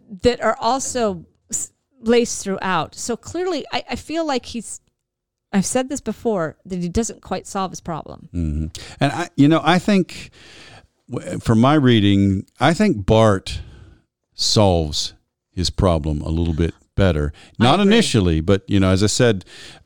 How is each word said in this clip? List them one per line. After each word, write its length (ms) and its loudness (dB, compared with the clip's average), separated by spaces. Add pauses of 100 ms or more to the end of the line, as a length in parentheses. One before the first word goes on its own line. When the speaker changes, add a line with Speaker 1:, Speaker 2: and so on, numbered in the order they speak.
(220)
Speaker 1:
that 200 0
are 180 0
also 640 -2 (260)
s-, 200 -8 (300)
laced 440 0
throughout. 500 -4
So 220 -8
clearly, 560 -6
I, 200 -6
I 40 -8
feel 300 -6
like 200 -4
he's, 360 -14 (680)
I've 140 0
said 240 -2
this 140 -8
before, 640 -4
that 160 -8
he 80 -4
doesn't 320 -4
quite 240 -8
solve 240 -6
his 100 -14
problem. 540 -12
Speaker 2:
Mm-hmm. 320 -2 (340)
And 120 0
I, 240 -8
you 120 6
know, 160 4
I 140 4
think 520 0 (800)
w-, 300 -8
from 220 2
my 140 4
reading, 680 4 (140)
I 160 2
think 320 0
Barth 540 2 (720)
solves 800 0 (380)
his 180 -4
problem 520 0
a 60 -10
little 260 -2
bit 200 -2 (220)
better. 360 0 (280)
Speaker 1:
I 40 2
Speaker 2:
Not 160 4
Speaker 1:
agree. 120 4
Speaker 2:
initially, 480 2
but, 280 0
you 120 2
know, 100 4
as 120 2
I 60 2
said, 360 0 (420)